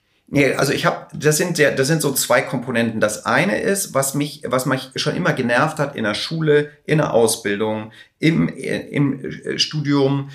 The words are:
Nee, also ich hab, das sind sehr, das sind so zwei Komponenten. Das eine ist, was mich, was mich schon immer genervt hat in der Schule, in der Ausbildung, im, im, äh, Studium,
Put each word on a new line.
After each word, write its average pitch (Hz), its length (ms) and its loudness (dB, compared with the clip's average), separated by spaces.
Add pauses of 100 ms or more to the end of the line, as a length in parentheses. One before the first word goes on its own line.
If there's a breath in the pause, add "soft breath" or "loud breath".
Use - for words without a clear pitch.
(340)
Nee, 139 200 4
also 131 180 0
ich 139 140 0
hab, - 280 -2
das 151 220 2
sind 180 220 0
sehr, 147 180 4
das 135 120 2
sind 160 140 2
so 143 120 0
zwei 123 280 2
Komponenten. 117 600 -2
Das 104 240 -2
eine 147 340 2
ist, 196 340 -2
was 139 200 0
mich, 147 340 -4
was 127 180 -2
mich 131 300 -2
schon 147 180 -2
immer 170 200 0
genervt 135 440 0
hat 143 200 -2
in 110 80 -2
der 104 80 0
Schule, 147 560 2 (160 loud breath)
in 151 140 2
der - 140 0
Ausbildung, 110 800 0 (280 loud breath)
im, 160 280 2
im, - 800 -2
äh, - 340 -8
Studium, 139 760 0